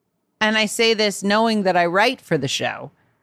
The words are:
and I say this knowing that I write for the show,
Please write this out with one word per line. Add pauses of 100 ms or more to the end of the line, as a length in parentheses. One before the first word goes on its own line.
(400)
and
I
say
this
knowing
that
I
write
for
the
show, (320)